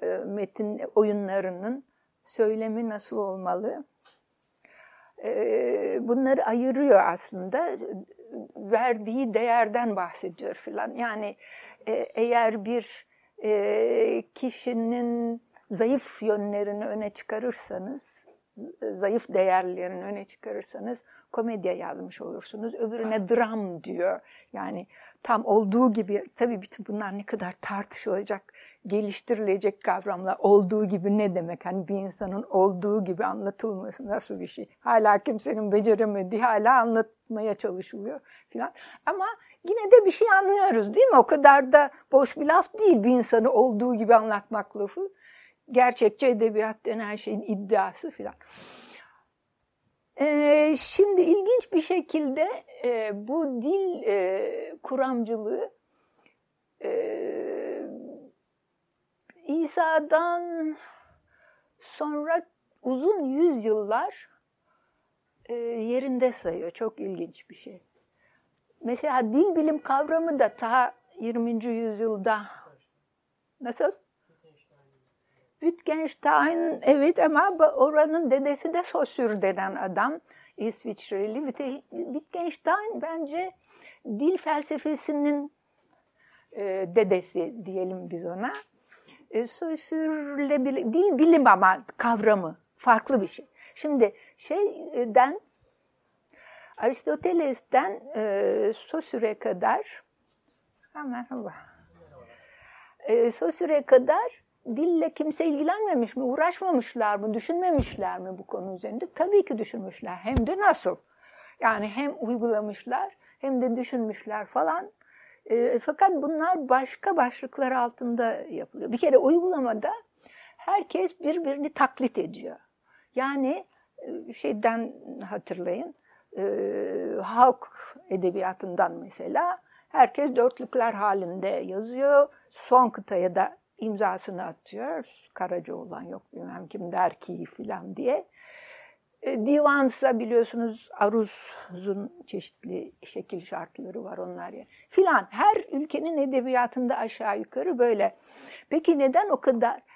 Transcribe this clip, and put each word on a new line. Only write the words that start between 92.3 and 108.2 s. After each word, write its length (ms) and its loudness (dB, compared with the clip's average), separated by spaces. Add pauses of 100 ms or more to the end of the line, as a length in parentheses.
farklı 460 2
bir 60 -6
şey. 180 -20 (280)
Şimdi 400 2 (220)
şeyden, 1040 0 (1400)
Aristoteles'ten, 1200 0 (160)
e, 600 0
Saussure'e 600 -6
kadar, 640 -2 (920)
ha, 100 -14
merhaba. 500 -10 (1500)
E, 300 4
Saussure'e 520 0
kadar 600 4 (240)
dille 480 0
kimse 320 -2
ilgilenmemiş 680 0
mi, 60 -4
uğraşmamışlar 920 0
mı, 180 -4
düşünmemişler 840 -2
mi 200 -12